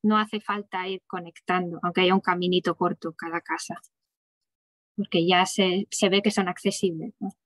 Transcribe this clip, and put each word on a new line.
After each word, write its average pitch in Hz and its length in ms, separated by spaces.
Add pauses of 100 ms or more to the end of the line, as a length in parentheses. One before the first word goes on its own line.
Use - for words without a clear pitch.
no 214 160
hace 214 200
falta 202 480
ir 190 200
conectando, 175 760
aunque 175 200
haya 185 120
un 190 80
caminito 180 540
corto 175 420
cada 165 240
casa, - 400 (1120)
porque 185 300
ya 185 220
se, 190 420
se - 200
ve 196 120
que 208 80
son 196 180
accesibles, 175 720
¿no? 196 120 (140)